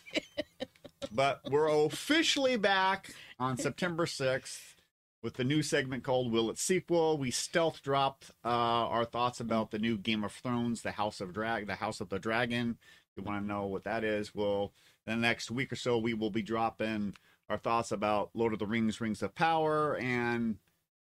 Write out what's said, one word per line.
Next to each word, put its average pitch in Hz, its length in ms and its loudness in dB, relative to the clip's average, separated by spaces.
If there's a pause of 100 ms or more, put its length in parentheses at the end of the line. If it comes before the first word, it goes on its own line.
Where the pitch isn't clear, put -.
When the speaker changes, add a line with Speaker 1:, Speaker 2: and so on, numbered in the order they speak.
(140)
Speaker 1:
<laughs> - 80 0 (920)
Speaker 2:
But 139 280 0 (100)
we're 151 180 4
officially 254 880 2
back 196 580 2 (240)
on 127 180 0
September 160 480 0
sixth - 720 -4 (480)
with 117 120 -6
the 127 100 -2
new 151 180 4
segment 135 420 0
called 127 260 2
Will 113 200 4
It - 80 -6
Sequel. 170 580 2
We 135 140 -2
stealth - 520 0
dropped, 139 480 0 (140)
uh, 113 40 -2
our 117 560 2
thoughts 120 360 -2
about 113 300 0
the 107 80 -4
new 113 180 2
Game 107 280 0
of 98 80 -6
Thrones, 120 500 -2
the 101 80 -4
House 107 300 -4
of 90 120 -6
Drag-, 107 340 -2
the 95 100 -4
House 107 240 -4
of 98 100 -6
the 98 80 -2
Dragon. 117 580 0 (400)
If - 0 -
you 98 60 -10
wanna 101 240 -4
know 101 200 -2
what 95 180 -4
that 110 200 -2
is, 107 300 -2
we'll, 101 380 0 (340)
in 110 80 -4
the 117 120 0
next - 240 0
week 127 220 -4
or 117 40 -4
so, 120 200 0
we 117 180 0
will 110 160 0
be 107 120 0
dropping 110 720 -2 (340)
our 101 100 -2
thoughts 117 320 0
about 104 440 2
Lord 113 180 2
of 104 60 -2
the 104 80 -2
Rings, 113 340 0
Rings 110 220 -4
of 98 120 -6
Power, 156 640 2
and 120 640 0 (420)